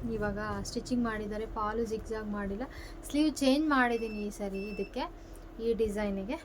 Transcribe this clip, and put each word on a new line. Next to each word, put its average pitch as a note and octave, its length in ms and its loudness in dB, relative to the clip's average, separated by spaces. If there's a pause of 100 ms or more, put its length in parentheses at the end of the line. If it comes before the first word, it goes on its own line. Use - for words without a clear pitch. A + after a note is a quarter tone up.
(120)
ಇವಾಗ G#3 260 0 (240)
ಸ್ಟಿಚಿಂಗ್ A#3+ 420 0
ಮಾಡಿದ್ದಾರೆ. G#3+ 420 -2
ಫಾಲು A3 380 0
ಜಿಗ್‌ಜಾಗ್ G#3+ 440 -4
ಮಾಡಿಲ್ಲ, G3+ 340 -2 (480)
ಸ್ಲೀವ್ D4+ 260 4
ಚೇಂಜ್ C#4 320 6
ಮಾಡಿದ್ದೀನಿ A#3 480 4
ಈ G#3 140 -4
ಸರಿ G3 320 -4
ಇದಕ್ಕೆ, G#3+ 500 -4 (500)
ಈ A#3 120 4
ಡಿಸೈನಿಗೆ. G#3 600 0 (100)